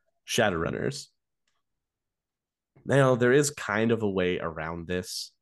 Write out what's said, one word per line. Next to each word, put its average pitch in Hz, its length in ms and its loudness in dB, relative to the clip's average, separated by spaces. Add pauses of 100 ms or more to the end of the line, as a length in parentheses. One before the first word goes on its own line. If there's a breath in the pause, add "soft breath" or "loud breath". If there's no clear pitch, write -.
(280)
Shadowrunners. 98 800 -2 (1800)
Now, 131 300 4
there 120 180 4
is 143 180 4
kind 110 400 -2
of 110 120 0
a 101 60 2
way 90 300 0
around 82 480 -8
this - 440 -8 (100)